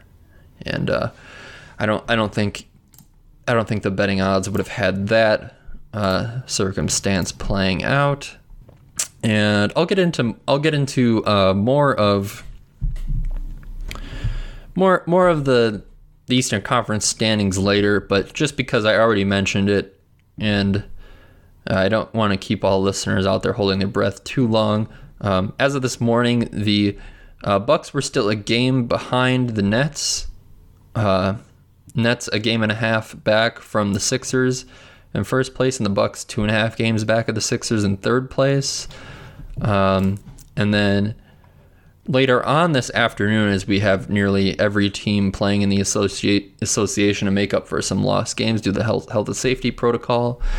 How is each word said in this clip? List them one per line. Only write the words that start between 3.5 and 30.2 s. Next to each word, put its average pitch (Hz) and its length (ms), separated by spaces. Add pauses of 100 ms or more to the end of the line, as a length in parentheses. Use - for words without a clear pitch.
don't 110 140
think 107 160
the 101 80
betting 98 280
odds 95 300
would 101 80
have 95 80
had 98 420
that, 110 480 (360)
uh, 104 540
circumstance 95 840
playing 95 540
out. 139 520 (840)
And 104 540
I'll 160 100
get 190 140
into, 151 340 (140)
I'll 139 100
get 151 160
into, 123 500
uh, 98 300
more 131 400
of, 101 480 (2250)
more, 185 320
more 180 220
of 156 160
the, 117 400 (420)
the 123 80
Eastern 123 280
Conference 107 440
standings 107 500
later, 101 440
but 98 320
just - 240
because 123 280
I 107 120
already 107 280
mentioned 98 460
it, - 300 (380)
and 104 440 (840)
I 95 240
don't 107 240
wanna 107 240
keep - 280
all 95 180
listeners 98 420
out 95 200
there 92 80
holding 98 260
their 98 80
breath 101 380
too 127 240
long. 110 400 (320)
Um, 95 400
as 139 160
of 131 60
this 127 180
morning, 120 520
the, 104 460 (460)
uh, 98 160
Bucks 147 340
were 139 80
still 123 260
a 107 60
game 120 540
behind 127 600
the 107 120
Nets. 113 640 (720)